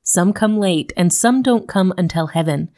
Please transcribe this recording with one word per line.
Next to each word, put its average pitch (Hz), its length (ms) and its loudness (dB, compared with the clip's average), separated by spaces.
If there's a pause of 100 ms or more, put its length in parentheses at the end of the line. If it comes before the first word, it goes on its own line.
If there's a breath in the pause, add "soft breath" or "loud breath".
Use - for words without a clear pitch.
some 180 300 0
come 214 260 0
late, 185 380 -2
and 175 160 2
some 247 300 2
don't 240 260 0
come 190 280 0
until 165 320 -2
heaven. 156 480 -2